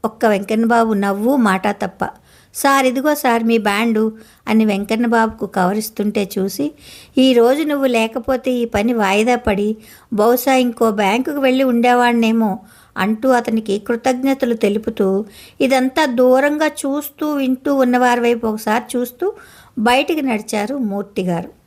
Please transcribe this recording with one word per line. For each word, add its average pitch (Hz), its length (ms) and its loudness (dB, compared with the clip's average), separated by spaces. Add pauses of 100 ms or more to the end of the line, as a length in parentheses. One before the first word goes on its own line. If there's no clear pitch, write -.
ఒక్క 226 220 -2
వెంకన్నబాబు 220 640 2
నవ్వు 202 440 0
మాట 202 320 2
తప్ప. 202 420 -6 (440)
"సార్, 269 320 2
ఇదిగో 269 280 0
సార్ 233 300 0
మీ 226 140 2
బ్యాండు," 220 540 0 (360)
అని 220 160 4
వెంకన్నబాబుకు 220 840 0
కవరిస్తుంటే 202 920 -2
చూసి, 233 340 -4 (460)
"ఈరోజు 262 440 4
నువ్వు 285 240 -2
లేకపోతే 247 680 -2
ఈ 240 120 0
పని 226 280 -2
వాయిదా 220 440 2
పడి 214 400 -2 (360)
బహుశా 240 420 2
ఇంకో 247 360 0
బ్యాంకుకు 214 480 -2
వెళ్ళి 262 260 2
ఉండేవాడినేమో," 233 960 2 (380)
అంటూ 220 320 -2
అతనికి 226 500 0
కృతజ్ఞతలు 254 760 -2
తెలుపుతూ 208 680 -2 (360)
ఇదంతా 262 440 0
దూరంగా 269 600 2
చూస్తూ 294 680 -6
వింటూ 277 420 -2
ఉన్నవారి 247 460 2
వైపు 233 260 0
ఒకసారి 220 520 -4
చూస్తూ 247 340 -4 (460)
బయటికి 269 440 0
నడిచారు 220 540 -4
మూర్తిగారు. 196 720 -4 (180)